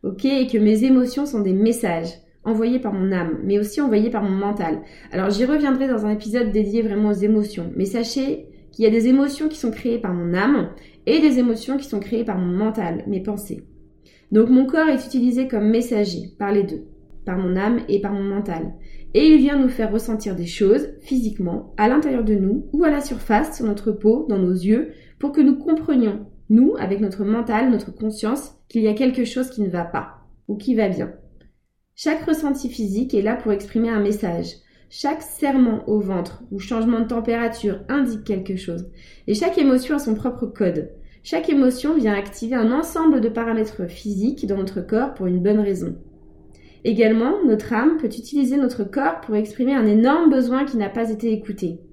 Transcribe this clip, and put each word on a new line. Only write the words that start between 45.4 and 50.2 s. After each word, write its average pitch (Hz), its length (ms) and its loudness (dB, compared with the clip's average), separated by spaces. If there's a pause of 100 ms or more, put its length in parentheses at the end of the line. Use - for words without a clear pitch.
bonne 208 200 4
raison. 180 340 -2 (880)
Également, 226 500 4 (140)
notre 214 260 2
âme 294 240 2
peut 302 80 -4
utiliser 269 520 -2
notre 247 260 0
corps 285 380 -2
pour 214 140 -4
exprimer 240 380 0
un 226 140 2
énorme 269 420 6